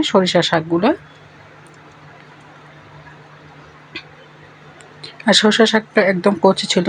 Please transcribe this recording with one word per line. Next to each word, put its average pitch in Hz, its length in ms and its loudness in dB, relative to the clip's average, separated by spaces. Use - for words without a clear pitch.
সরিষা 185 400 0
শাকগুলো। 170 460 -2
আর 208 100 2
সরিষা 214 320 2
শাকটা 220 400 -2
একদম 196 340 -2
কচি 190 260 0
ছিল, 180 220 -2